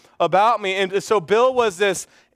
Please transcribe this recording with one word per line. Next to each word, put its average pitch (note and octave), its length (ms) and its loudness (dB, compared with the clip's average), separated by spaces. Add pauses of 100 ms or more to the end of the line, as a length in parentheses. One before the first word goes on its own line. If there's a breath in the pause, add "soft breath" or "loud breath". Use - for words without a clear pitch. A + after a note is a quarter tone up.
(200 soft breath)
about G3+ 420 2
me. F#3+ 140 -4
And F#3+ 260 -2
so G#3+ 160 0
Bill A3 340 2
was A3+ 240 0
this F#3+ 300 -2 (300 soft breath)